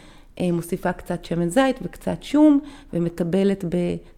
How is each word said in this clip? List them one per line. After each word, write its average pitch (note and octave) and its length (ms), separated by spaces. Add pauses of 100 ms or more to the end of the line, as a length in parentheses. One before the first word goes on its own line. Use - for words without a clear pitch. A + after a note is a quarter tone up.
(400)
אה, F3+ 120
מוסיפה E3+ 400
קצת - 320
שמן E3+ 240
זית B3+ 340
וקצת F3+ 400
שום, D4 380 (320)
ומטבלת F3 760
ב-, F3 280 (220)